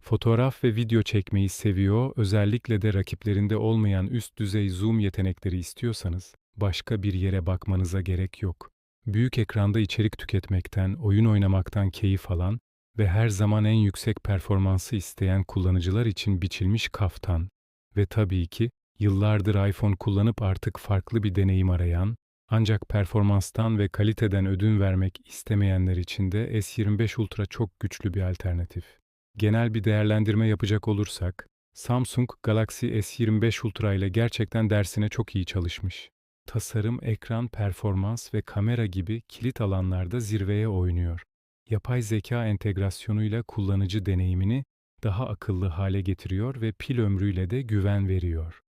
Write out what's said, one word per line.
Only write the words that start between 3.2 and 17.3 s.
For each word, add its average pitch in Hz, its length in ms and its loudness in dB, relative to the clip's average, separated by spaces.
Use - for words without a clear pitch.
olmayan 107 500 2
üst 120 320 -6
düzey 101 300 0
zoom 107 320 0
yetenekleri 95 580 -2
istiyorsanız, 92 760 -6
başka 101 460 -2
bir 98 120 0
yere 92 320 0
bakmanıza 92 540 0
gerek 92 420 -4
yok. - 280 -6
Büyük 117 320 0
ekranda 104 420 2
içerik 107 380 0
tüketmekten, 95 760 -2
oyun 110 300 4
oynamaktan 98 680 4
keyif 95 400 -2
alan 95 300 0
ve 104 100 4
her 110 200 4
zaman 104 360 2
en 110 100 4
yüksek 107 500 0
performansı 95 720 0
isteyen 95 480 0
kullanıcılar 92 640 2
için 95 360 0
biçilmiş 95 460 0
kaftan. 90 600 -2